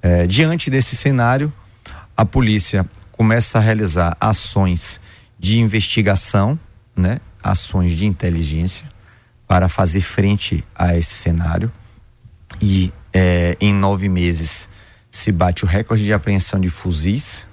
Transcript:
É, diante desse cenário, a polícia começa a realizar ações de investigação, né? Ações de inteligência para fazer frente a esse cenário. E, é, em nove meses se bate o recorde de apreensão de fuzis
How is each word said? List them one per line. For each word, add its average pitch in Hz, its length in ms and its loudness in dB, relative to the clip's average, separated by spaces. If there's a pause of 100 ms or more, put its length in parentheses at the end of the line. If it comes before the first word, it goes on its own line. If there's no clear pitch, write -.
É, 87 240 4
diante 156 440 0
desse 131 240 0
cenário, 135 580 0 (640)
a 113 80 2
polícia 107 640 0 (240)
começa 113 480 2
a - 20 4
realizar 92 600 2
ações 95 800 0 (380)
de 104 200 0
investigação, 104 960 0 (380)
né? 95 260 0 (220)
Ações 92 500 0
de 85 140 -2
inteligência 85 800 -2 (600)
para 92 200 2
fazer 90 340 0
frente 101 640 -2 (100)
a 85 220 0
esse 82 180 -2
cenário. 85 580 -2 (880)
E, 95 320 2 (200)
é, 90 480 2
em 101 140 4
nove 98 340 0
meses 87 600 -2 (420)
se - 220 -2
bate 87 320 0
o - 20 0
recorde 107 380 0
de 104 80 0
apreensão 98 480 0
de 92 80 0
fuzis 90 840 -4